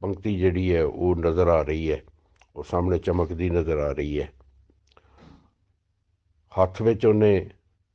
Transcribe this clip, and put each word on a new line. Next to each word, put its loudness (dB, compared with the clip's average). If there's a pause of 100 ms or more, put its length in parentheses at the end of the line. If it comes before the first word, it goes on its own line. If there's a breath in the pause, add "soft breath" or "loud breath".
ਪੰਕਤੀ -4
ਜਿਹੜੀ 2
ਹੈ, 2
ਉਹ 0
ਨਜ਼ਰ 2
ਆ 4
ਰਹੀ -4
ਹੈ, -6 (540)
ਉਹ -10
ਸਾਹਮਣੇ -2
ਚਮਕਦੀ -2
ਨਜ਼ਰ 0
ਆ -2
ਰਹੀ -4
ਹੈ। -12 (2250 soft breath)
ਹੱਥ -2
ਵਿੱਚ 2
ਉਹਨੇ 4 (440)